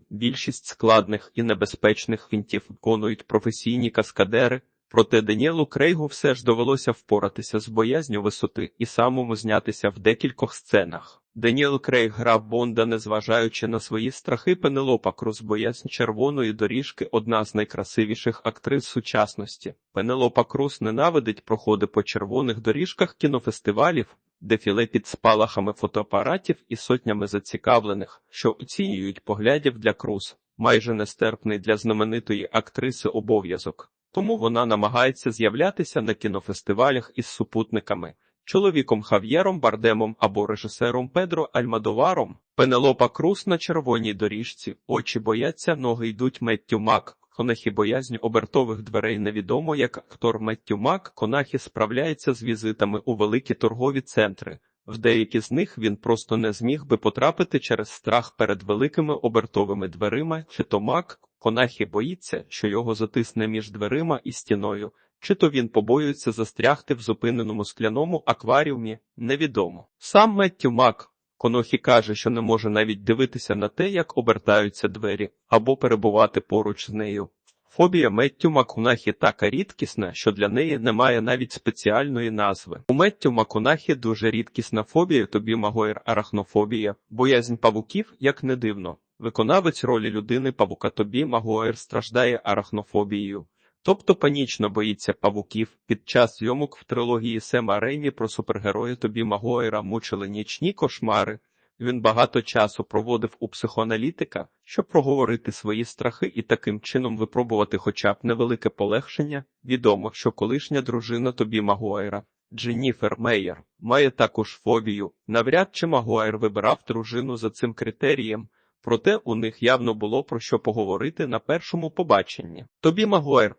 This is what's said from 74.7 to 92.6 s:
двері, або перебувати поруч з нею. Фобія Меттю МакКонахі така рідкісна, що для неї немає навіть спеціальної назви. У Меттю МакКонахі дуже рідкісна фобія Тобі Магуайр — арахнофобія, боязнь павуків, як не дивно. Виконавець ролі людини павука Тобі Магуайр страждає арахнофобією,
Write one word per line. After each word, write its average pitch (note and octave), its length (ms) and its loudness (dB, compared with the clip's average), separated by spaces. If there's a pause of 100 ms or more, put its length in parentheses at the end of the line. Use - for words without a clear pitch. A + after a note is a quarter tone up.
двері, G#2 420 -4 (180)
або A#2 300 4
перебувати G#2+ 640 4
поруч G#2 460 -2
з A2 60 -12
нею. G#2 360 -6 (440)
Фобія F3 360 4
Меттю A#2+ 400 2
МакКонахі A#2+ 640 2
така G#2 380 0
рідкісна, A2+ 640 -4
що - 180 2
для G2+ 180 0
неї C#3+ 280 0
немає A#2+ 440 2
навіть B2+ 300 -2
спеціальної A#2+ 800 -2
назви. G2+ 560 -4
У B2 60 2
Меттю D#3+ 380 2
МакКонахі A#2+ 640 0
дуже A2+ 360 0
рідкісна A2+ 520 -4
фобія D#3+ 420 2
Тобі A2 300 -2
Магуайр — G#2+ 500 -2
арахнофобія, G#2 880 -2 (140)
боязнь A#2+ 460 2
павуків, A2+ 640 0
як C#3 240 0
не C3 120 -2
дивно. G2+ 420 -6 (220)
Виконавець C#3 640 0
ролі A#2 260 0
людини A#2+ 420 -2
павука G#2 380 -2
Тобі A2 360 -2
Магуайр A2+ 520 -2
страждає A#2+ 640 0
арахнофобією, G2+ 1000 -4 (380)